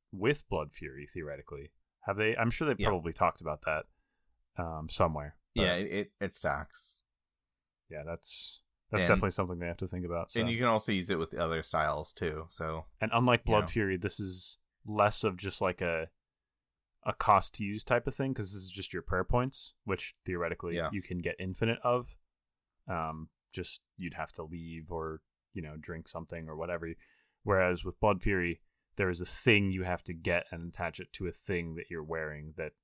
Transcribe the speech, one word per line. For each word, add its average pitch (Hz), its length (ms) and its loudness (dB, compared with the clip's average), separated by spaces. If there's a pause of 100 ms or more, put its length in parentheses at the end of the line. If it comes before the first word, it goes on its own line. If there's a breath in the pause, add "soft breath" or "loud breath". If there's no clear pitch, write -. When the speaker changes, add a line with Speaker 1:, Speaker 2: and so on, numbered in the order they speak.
(120)
Speaker 1:
with 113 380 0
Blood 76 220 -2
Fury, 71 360 -12
theoretically. 71 640 -10 (300)
Have 98 160 -2
they? 107 200 4
I'm 117 140 4
sure 156 160 0
they 131 100 4
Speaker 2:
Yeah. 98 120 2
Speaker 1:
probably 85 240 0
talked - 280 2
about 76 220 -4
that, 76 240 -2 (680)
um, 80 320 -4
somewhere. 76 480 0 (180)
But 117 80 2
Speaker 2:
Yeah, 90 120 4
it, 98 160 -2
it, 101 280 -2
it 95 160 -4
stacks. - 640 -4 (880)
Speaker 1:
Yeah, 76 140 -8
that's, - 580 -6 (300)
that's 98 140 4
Speaker 2:
And 87 40 4
Speaker 1:
definitely 98 220 6
something 90 260 -2
they 87 100 -4
have 85 100 -4
to 95 100 -4
think 90 180 -4
about. 85 260 -4
So. 117 100 0
Speaker 2:
and 117 100 0
you 117 80 0
can 123 80 4
also 110 240 4
use 95 180 0
it 92 80 2
with 80 160 -2
other 82 300 0
styles, 76 500 0
too. 80 360 -4
So 80 360 -6 (140)
Speaker 1:
And 113 140 0
unlike 120 340 6
Speaker 2:
you 113 60 6
Speaker 1:
Blood 107 80 8
Speaker 2:
know. 92 60 0
Speaker 1:
Fury, 98 300 0
this 92 220 -2
is 92 400 -2 (260)
less 107 380 4
of 98 140 2
just, 95 220 -4
like, 92 220 0
a, 82 280 0 (920)
a - 100 -2
cost - 420 4
to 107 80 -4
use 104 200 -4
type 120 220 2
of 139 80 -2
thing, 135 220 -2
'cause 101 180 -4
this 101 80 -4
is 92 80 -6
just 92 240 -8
your 87 80 -4
prayer 92 220 0
points, - 500 0 (120)
which - 380 -4
theoretically 85 520 -2
Speaker 2:
Yeah. 85 160 0
Speaker 1:
you 101 100 -4
can 90 160 -6
get 85 220 -2
infinite 113 440 0
of. 123 360 0 (680)
Um, 80 420 -4 (220)
just - 300 -6 (160)
you'd 87 180 -6
have 80 180 -6
to 85 100 -8
leave 82 480 -10
or, 80 300 -4 (320)
you 95 80 -6
know, 76 160 -10
drink 80 300 -10
something 82 420 -8
or 78 60 -8
whatever. 82 380 -4 (500 soft breath)
Whereas 92 400 6
with 92 160 -6
Blood 101 240 6
Fury, 87 380 2 (360)
there 95 120 4
is 87 120 0
a 87 40 -4
thing 104 460 6
you 92 120 -2
have 90 200 -2
to 92 100 -6
get 85 380 0
and 85 220 -8
attach 85 260 -4
it 90 140 -12
to 92 140 -4
a 82 40 -2
thing 85 440 -4
that 85 140 -10
you're 82 140 -6
wearing 78 540 -6
that 78 160 -6 (100)